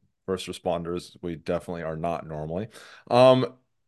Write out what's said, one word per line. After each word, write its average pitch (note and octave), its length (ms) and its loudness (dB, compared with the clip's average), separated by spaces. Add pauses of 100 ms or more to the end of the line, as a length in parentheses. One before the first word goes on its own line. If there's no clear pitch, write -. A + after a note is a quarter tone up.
(260)
first F#2 200 -4
responders, F2 760 -6
we E2+ 140 -6
definitely E2+ 460 -6
are D#2+ 140 -6
not D#2+ 300 -6
normally. D#2+ 420 -8 (420)
Um, B2+ 440 6 (340)